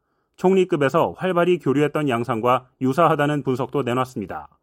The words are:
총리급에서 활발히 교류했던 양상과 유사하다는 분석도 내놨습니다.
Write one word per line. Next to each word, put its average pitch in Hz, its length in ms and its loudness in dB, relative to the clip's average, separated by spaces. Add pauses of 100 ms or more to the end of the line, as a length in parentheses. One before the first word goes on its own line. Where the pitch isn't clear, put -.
(360)
총리급에서 165 840 2
활발히 175 420 0
교류했던 147 500 0
양상과 120 580 0 (140)
유사하다는 147 600 2
분석도 131 400 -2
내놨습니다. 117 640 -6 (140)